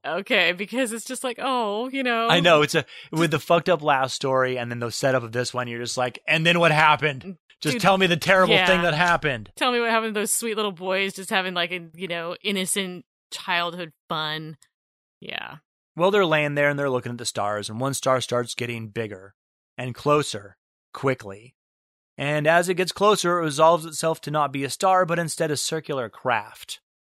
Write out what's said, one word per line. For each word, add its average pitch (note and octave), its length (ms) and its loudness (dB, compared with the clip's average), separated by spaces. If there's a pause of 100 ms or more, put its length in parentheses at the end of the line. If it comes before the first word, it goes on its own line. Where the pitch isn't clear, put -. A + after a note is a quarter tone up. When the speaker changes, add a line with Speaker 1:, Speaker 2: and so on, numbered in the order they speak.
Speaker 1:
Okay, F3+ 460 0
because G#3 400 -4
it's A3+ 140 -10
just B3+ 180 -10
like, B3 160 -8
oh, A#3+ 480 -2
you C4+ 140 -6
know. A#3 260 0
Speaker 2:
I E3+ 120 4
know, E3+ 220 6
it's D3 120 0
a, D3+ 100 0 (260)
with D#3+ 100 -2
Speaker 1:
Just E3 100 2
Speaker 2:
the D#3 100 0
fucked E3+ 300 2
up E3 120 0
last C3+ 320 2
story C3 440 0
and A#2+ 120 -6
then A#2+ 100 -6
the A#2+ 120 -4
setup C3 300 0
of A2+ 100 -10
this B2 220 -4
one, B2 120 -6
you're A#2 140 -8
just A#2+ 160 -8
like, B2 220 -2 (100)
"And D#3+ 180 2
then E3+ 140 4
what E3 120 6
happened? D3+ 680 2 (220)
Just D#3 160 0
Speaker 1:
Dude, A3 60 -4
Speaker 2:
tell F#3+ 160 6
me F#3+ 80 4
the F3 120 2
terrible F#3+ 360 4
Speaker 1:
yeah. F#3 120 4
Speaker 2:
thing F3+ 160 4
that F3 120 2
happened." D3+ 600 0
Speaker 1:
Tell C4 160 0
me A#3+ 80 0
what A#3 100 0
happened A3+ 240 0
to G#3 60 -2
those G#3+ 120 -2
sweet A3+ 240 -4
little G#3+ 160 -2
boys F#3 420 -2
just F#3+ 160 -12
having, F#3 240 -2
like, F3 180 -2
a, E3+ 220 -10
you F3 120 -10
know, E3+ 360 -8
innocent F#3+ 600 -4 (280)
childhood F3 600 -4 (180)
fun. D#3 480 -8 (600)
Yeah. - 360 -12 (420)
Speaker 2:
Well, F3+ 120 2
they're G3+ 140 4
laying D3+ 300 2
there C#3+ 160 2
and C#3+ 80 -2
they're C#3+ 120 -2
looking B2 220 -2
at A#2+ 60 -10
the A#2+ 80 -10
stars, G#2 420 -4
and A2 120 -8
one C3+ 140 -4
star C3 260 0
starts B2 340 -2
getting A#2 340 -8
bigger G2+ 460 -10 (420)
and B2 180 -8
closer C3+ 640 -2 (380)
quickly. A2+ 600 -6 (640)
And D3 300 -2
as E3+ 220 6
it F#3+ 60 0
gets F3 180 0
closer, F3+ 460 4
it E3+ 40 -2
resolves D#3+ 420 4
itself D#3+ 380 -4
to - 80 -8
not D3 220 0
be C#3 120 -4
a C3 60 -4
star, F#3 360 4
but E3+ 120 0
instead D#3+ 320 -2
a C#3+ 60 -2
circular C#3+ 520 -4
craft. - 720 -4 (300)